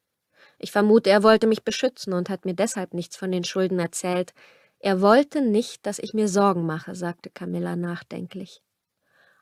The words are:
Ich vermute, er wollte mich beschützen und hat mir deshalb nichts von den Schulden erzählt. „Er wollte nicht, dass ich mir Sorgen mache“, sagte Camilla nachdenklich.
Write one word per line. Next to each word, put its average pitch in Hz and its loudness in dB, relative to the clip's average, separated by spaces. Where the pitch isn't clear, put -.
Ich - -12
vermute, 208 4
er 202 6
wollte 220 6
mich 220 0
beschützen 226 -4
und 180 -4
hat 190 -8
mir 185 -4
deshalb 190 -4
nichts 175 -8
von 190 -6
den 180 -2
Schulden 185 -2
erzählt. 180 -4
„Er 190 -2
wollte 269 4
nicht, 226 -2
dass 202 -6
ich - -10
mir 214 0
Sorgen 185 2
mache“, 165 -8
sagte 175 -10
Camilla 175 -8
nachdenklich. 175 -10